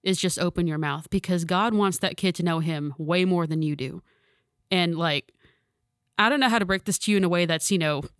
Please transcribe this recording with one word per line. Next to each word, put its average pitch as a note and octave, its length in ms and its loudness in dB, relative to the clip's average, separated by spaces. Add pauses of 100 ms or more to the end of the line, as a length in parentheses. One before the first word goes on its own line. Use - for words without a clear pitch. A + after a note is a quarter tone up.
is F#3 140 0
just - 220 -2
open F3 280 0
your D#3 100 -2
mouth, D3+ 320 -4
because F3+ 360 -2
God G3 280 0
wants G3+ 260 2
that - 180 -4
kid F#3 180 0
to E3+ 80 -4
know E3 160 0
Him D3+ 380 -4
way E3+ 280 0
more F3 220 2
than D#3+ 140 -2
you D3+ 140 0
do. D3 260 -8 (720)
And, F3 260 2
like, D#3 360 -2 (840)
I G#3 100 4
don't C4+ 140 2
know B3+ 80 4
how A3+ 100 4
to G3+ 60 2
break F#3 180 0
this G3 160 -2
to - 120 0
you G3+ 60 4
in F#3+ 60 4
a F3+ 60 2
way F3 160 2
that's, E3 260 -2
you G3 60 4
know, D3+ 260 0 (160)